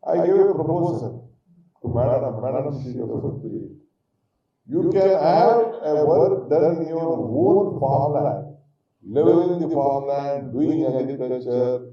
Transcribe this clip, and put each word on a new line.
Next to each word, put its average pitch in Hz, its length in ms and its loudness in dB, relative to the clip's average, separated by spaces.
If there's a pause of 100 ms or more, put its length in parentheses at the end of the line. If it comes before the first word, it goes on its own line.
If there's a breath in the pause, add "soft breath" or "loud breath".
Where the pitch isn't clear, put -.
I 165 180 0
gave 190 160 4
a 196 140 4
proposal 160 720 -4 (540)
to - 100 -6
Madam, 120 480 0
Madam, 135 420 -6
she 123 160 -10
referred - 440 -8
to 113 60 -12 (120)
it. - 160 -16 (920)
You 170 220 0
can 190 200 4 (100)
have 226 540 4 (100)
a 151 220 2
work 170 420 2
done 160 320 2
in 156 80 -6
your 165 240 -4
own 156 680 0
farmland, 139 760 -2 (500)
leveling 170 540 2
the 156 80 -2
farmland, 139 840 -2
doing 135 320 0
agriculture 123 1080 -4